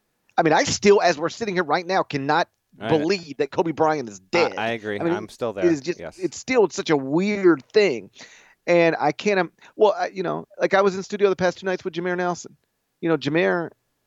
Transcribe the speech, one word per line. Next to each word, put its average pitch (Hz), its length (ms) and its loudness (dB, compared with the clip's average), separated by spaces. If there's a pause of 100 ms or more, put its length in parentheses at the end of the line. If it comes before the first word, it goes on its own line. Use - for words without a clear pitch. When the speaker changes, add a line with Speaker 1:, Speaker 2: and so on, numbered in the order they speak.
(360)
Speaker 1:
I 170 60 2
mean, 160 100 4
I 208 120 2
still, 202 360 4
as 170 180 2
we're 160 100 -4
sitting 208 260 -6
here 175 100 0
right 160 220 0
now, 180 160 0
cannot 147 460 -2 (320)
Speaker 2:
I 104 80 -8
Speaker 1:
believe 160 500 -2
that 143 120 -2
Kobe 151 220 -2
Bryant 147 360 0
is 98 120 -18
Speaker 2:
I, - 100 -20
Speaker 1:
dead. 165 260 0
Speaker 2:
I 110 140 -4
agree. 107 280 -6
Speaker 1:
I 135 40 -6
mean, 170 100 -2
Speaker 2:
I'm 202 160 -6
still 120 220 -6
Speaker 1:
it 98 60 -8
Speaker 2:
there. 175 100 0
Speaker 1:
is 160 140 2
just, 160 180 -8
Speaker 2:
Yes. 82 200 -16
Speaker 1:
it's 180 200 -8
still 240 320 2
such - 180 -8
a 160 80 4
weird 170 760 0
thing. 135 380 2 (560)
And 170 320 4
I 143 140 2
can't, 196 280 -2
um, 170 120 -2 (240)
well, 208 220 6
I, 180 80 -2
you 185 160 -8
know, 160 240 -6 (120)
like, 180 140 0
I 185 100 4
was 196 140 2
in 196 60 -8
studio 196 260 0
the 185 80 0
past 180 220 -2
two 190 80 -8
nights 185 180 -4
with 185 100 -8
Jameer 175 220 -4
Nelson. 175 400 -6 (440)
You 170 80 -2
know, 165 100 2
Jameer, 170 520 0 (360)